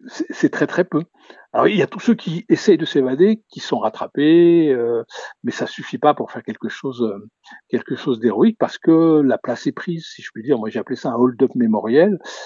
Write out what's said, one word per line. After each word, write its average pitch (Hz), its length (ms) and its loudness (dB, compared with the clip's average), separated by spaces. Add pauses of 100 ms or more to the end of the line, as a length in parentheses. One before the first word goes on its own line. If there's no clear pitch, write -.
c'est, - 220 -10
c'est - 200 0
très, - 180 -2
très 175 180 -2
peu. 151 180 -4 (480)
Alors, 120 160 2
il 208 80 2
y 170 60 2
a 135 60 0
tous - 120 -10
ceux 233 140 2
qui 170 340 -6
essayent 175 300 4
de 156 80 -4
s'évader, 151 640 2
qui - 100 -18
sont - 200 -4
rattrapés, 160 920 4
euh, 117 320 0 (400)
mais 120 80 -4
ça - 160 -6
suffit - 300 -12
pas 147 160 2
pour - 180 -6
faire - 120 -14
quelque - 260 -10
chose, 127 320 -8
euh, 107 260 -4 (400)
quelque - 300 -6
chose 117 240 -4
d'héroïque, 113 360 2
parce - 200 -4
que 160 420 4
la 127 180 2
place - 300 -6
est 127 60 -4
prise, 165 340 -8
si - 140 -20
je - 120 -16
puis 110 100 -14
dire. 131 140 0
Moi, 110 120 -6
j'ai 110 100 -6
appelé 120 160 -6
ça - 140 -8
un 117 60 -6
hold-up 123 400 2
mémoriel. 120 640 2 (260)